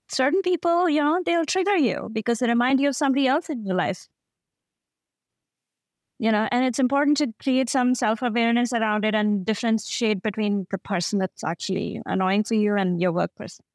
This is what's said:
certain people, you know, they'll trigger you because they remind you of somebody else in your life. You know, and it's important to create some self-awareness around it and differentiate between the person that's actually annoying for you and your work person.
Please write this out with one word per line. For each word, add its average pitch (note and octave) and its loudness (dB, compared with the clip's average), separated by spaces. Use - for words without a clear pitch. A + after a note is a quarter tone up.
certain C#4+ 0
people, F4 2
you D4 2
know, D#4 2
they'll E4+ 0
trigger F#4+ 0
you B3 0
because A3 -2
they B3 0
remind A#3+ 2
you C#4 2
of C4 -2
somebody C4+ 0
else C#4+ 0
in B3 -6
your F#3 0
life. F3 -2
You A3+ 0
know, G#3+ 2
and B3 2
it's C4 0
important C#4 2
to C4 0
create C4 0
some B3 2
self-awareness A#3 0
around G#3+ 0
it G#3+ 0
and G#3 0
differentiate A3 -2
between G#3 -2
the F#3 -4
person F#3+ -2
that's F#3+ -4
actually E3 -4
annoying F#3+ 0
for A3+ -4
you G#3 2
and F3+ 0
your F3+ 2
work E3+ -2
person. - -14